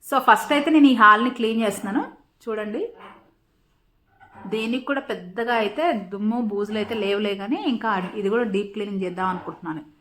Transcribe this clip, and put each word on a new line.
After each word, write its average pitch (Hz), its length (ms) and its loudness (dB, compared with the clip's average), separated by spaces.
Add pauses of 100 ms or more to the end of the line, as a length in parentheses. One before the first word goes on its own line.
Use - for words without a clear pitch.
So 277 80 0 (140)
ఫస్ట్ - 240 4
అయితే 285 200 2
నేను 285 200 10
ఈ - 100 2
హాల్ని 214 340 8
క్లీన్ 226 280 0
చేస్తున్నాను. 202 340 -2 (440)
చూడండి, 214 360 -6 (1700)
దీనికి 226 360 -2
కూడా 277 140 -2 (100)
పెద్దగా 202 500 -4
అయితే 214 220 -4 (280)
దుమ్ము 214 260 -2 (120)
బూజులు 208 300 -4
అయితే 214 140 -4 (100)
లేవులే, 202 280 0 (100)
కానీ 254 160 -4 (160)
ఇంకా 226 160 -4 (300)
ఇది 196 140 -2
కూడా 240 100 2 (100)
డీప్ 202 220 -2
క్లీనింగ్ 202 300 -6
చేద్దాం 185 260 -4
అనుకుంటున్నాను. 165 500 -10 (180)